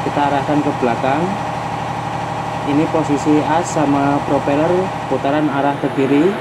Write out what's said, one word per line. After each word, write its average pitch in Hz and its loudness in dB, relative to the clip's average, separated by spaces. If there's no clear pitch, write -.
Kita - -2
arahkan 143 0
ke 147 0
belakang. 131 0
Ini 143 4
posisi 151 2
as 156 0
sama 143 2
propeller 143 2
putaran 139 0
arah 139 0
ke 147 -2
kiri. 143 4